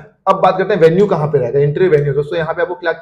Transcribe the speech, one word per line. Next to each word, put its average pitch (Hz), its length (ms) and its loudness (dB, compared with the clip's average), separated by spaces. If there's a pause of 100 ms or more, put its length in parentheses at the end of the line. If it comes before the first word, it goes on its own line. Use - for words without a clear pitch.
(280)
अब 190 140 0
बात 185 160 2
करते 190 160 -2
हैं 185 60 -2
venue 165 260 4
कहाँ 160 220 -2
पे 151 100 0
रहेगा, 123 220 -2
इंटरव्यू 156 300 0
venue। 143 240 2
दोस्तों 147 240 -4
यहाँ 160 160 -4
पे 175 80 -4
आपको 175 140 -4
क्या, 170 260 -4